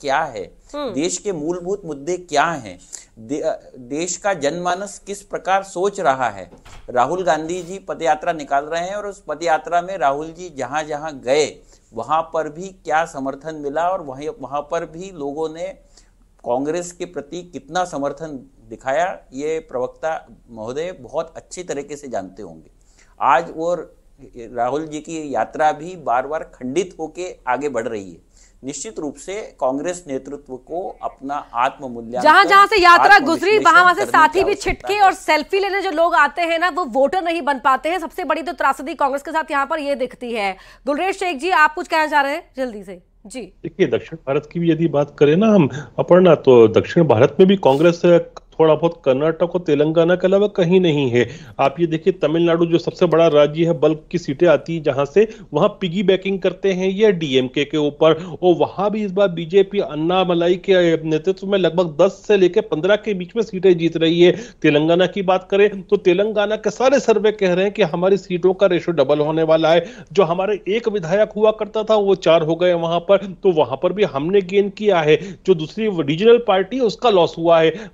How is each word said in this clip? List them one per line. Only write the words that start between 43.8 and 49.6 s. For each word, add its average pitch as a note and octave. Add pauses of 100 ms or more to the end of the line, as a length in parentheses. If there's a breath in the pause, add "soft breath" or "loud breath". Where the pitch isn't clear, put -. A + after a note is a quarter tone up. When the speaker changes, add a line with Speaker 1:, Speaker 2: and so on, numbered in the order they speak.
Speaker 3:
दक्षिण A2+
भारत D3
की F3
भी E3
यदि D#3+
बात D3
करें D3
ना G#3+
हम, G3 (300 loud breath)
अपर्णा, F3
तो B2
दक्षिण G#2+
भारत C3
में F#3+
भी G3
कांग्रेस D#3+ (580)
थोड़ा D#3+
बहुत E3
कर्नाटक D3+
और F3